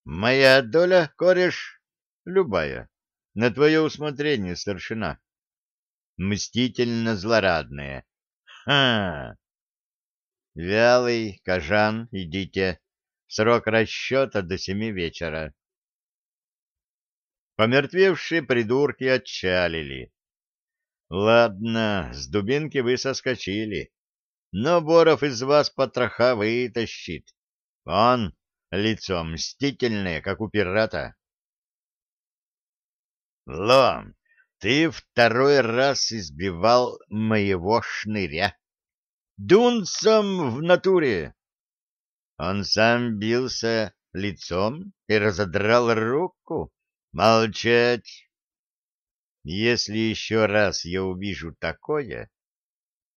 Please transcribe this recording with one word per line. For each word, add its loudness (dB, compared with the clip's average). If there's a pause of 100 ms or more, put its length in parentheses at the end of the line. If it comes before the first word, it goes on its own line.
Моя 4
доля, 2
кореш, 0 (440)
любая. -2 (440)
На 0
твое 4
усмотрение, -4
старшина. -8 (960)
Мстительно -2
злорадная. -2 (580)
Ха! 0 (1200)
Вялый, 2
Кажан, 0
идите. -4 (480)
Срок 0
расчета 0
до -6
семи -6
вечера. -8 (2000)
Помертвевшие 2
придурки 0
отчалили. -2 (960)
Ладно, 0
с -14
дубинки -2
вы 0
соскочили, -6 (600)
но 0
Боров 6
из -2
вас 2
потроха 0
вытащит. -4 (480)
Он 2 (380)
лицо -2
мстительное, -4
как -6
у -6
пирата. -2 (2250)
Лом, 2 (440)
ты 0
второй 2
раз 0
избивал 0 (100)
моего 0
шныря. -6 (800)
Дунцем 2
в -6
натуре. 2 (1040)
Он -4
сам 0
бился -2 (200)
лицом -6 (140)
и 2
разодрал 2
руку. -4 (400)
Молчать! 2 (1160)
Если -2
еще 0
раз 0
я -4
увижу -8
такое, -8 (840)